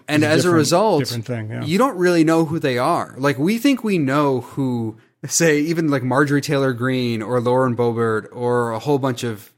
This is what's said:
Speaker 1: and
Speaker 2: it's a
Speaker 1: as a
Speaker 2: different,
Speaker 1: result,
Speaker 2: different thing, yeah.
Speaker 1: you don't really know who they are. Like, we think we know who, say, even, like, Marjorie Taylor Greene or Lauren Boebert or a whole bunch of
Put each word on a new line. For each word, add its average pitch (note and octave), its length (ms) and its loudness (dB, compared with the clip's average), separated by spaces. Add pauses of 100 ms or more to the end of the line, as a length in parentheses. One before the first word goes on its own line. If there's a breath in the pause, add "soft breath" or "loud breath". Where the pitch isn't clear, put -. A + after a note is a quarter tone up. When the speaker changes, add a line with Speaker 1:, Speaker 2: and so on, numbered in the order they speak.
Speaker 1:
and D3+ 160 2
Speaker 2:
it's D3+ 60 2
a - 0 -
Speaker 1:
as D#3 40 4
a D#3+ 100 4
Speaker 2:
different, F3 140 4
Speaker 1:
result, E3 420 2
Speaker 2:
different A#2+ 260 -6
thing, A2+ 240 -8
yeah. A#2+ 160 -8
Speaker 1:
you D#3 140 0
don't B3+ 180 2
really F3 260 4
know E3 220 2
who D#3 140 -4
they C3+ 180 -2
are. C3+ 400 -2
Like, C3+ 220 0
we F#3+ 180 0
think C4 260 0
we G3+ 140 0
know C#3 440 0
who, A#2+ 560 -6 (280 soft breath)
say, D3+ 340 2
even, D#3+ 300 -2
like, C3+ 140 0
Marjorie C#3 360 2
Taylor C#3 320 0
Greene A#2+ 500 -2
or A#2+ 200 -2
Lauren B2 340 2
Boebert A2+ 560 0
or B2 400 -2
a A2+ 80 -4
whole C#3+ 200 0
bunch B2+ 260 -4
of G#2+ 320 -8